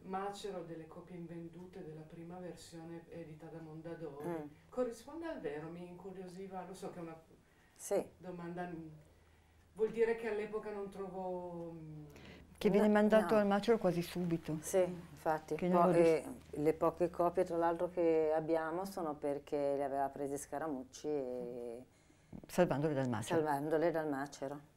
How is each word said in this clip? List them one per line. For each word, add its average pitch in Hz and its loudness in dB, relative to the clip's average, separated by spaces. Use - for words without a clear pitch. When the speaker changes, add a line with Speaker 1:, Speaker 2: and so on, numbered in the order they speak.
Speaker 1:
macero 190 -6
delle 160 -10
copie 175 -16
invendute 170 -12
della 156 -12
prima 170 -14
versione 165 -12
edita 156 -14
da 156 -12
Mondadori. 156 -10
Speaker 2:
Mm. 156 -6
Speaker 1:
Corrisponde 269 -4
al 320 -6
vero? 151 -6
Mi 175 -12
incuriosiva, 185 -10
lo 190 -12
so 185 -8
che - -12
è 175 -10
una 160 -12
Speaker 2:
Sì. - 0
Speaker 1:
domanda, 175 -8
mm, 160 -10
vuol 214 2
dire 226 4
che 226 -4
all'epoca 208 -2
non 202 -6
trovò, 180 -6
mm, 156 -12
Speaker 3:
Che 208 4
viene 208 6
Speaker 2:
No, 208 6
Speaker 3:
mandato 214 8
Speaker 2:
no. 214 8
Speaker 3:
al 202 4
macero 208 4
quasi 175 2
subito. 165 -2
Speaker 2:
Sì, 185 4
infatti. 165 -2
Speaker 3:
Che 180 0
Speaker 2:
Po-, 180 4
Speaker 3:
non 175 8
lo 180 6
dis- 170 10
Speaker 2:
eh, 160 6
le 151 4
poche 165 2
copie, 175 2
tra 170 -4
l'altro, 170 2
che 160 4
abbiamo 160 0
sono 180 -4
perché 147 -2
le 143 0
aveva 139 0
prese 139 -4
Scaramucci 143 -6
e 123 -4
Speaker 3:
Salvandole 156 2
dal 131 2
macero. 123 2
Speaker 2:
salvandole 156 2
dal 156 0
macero. 139 -4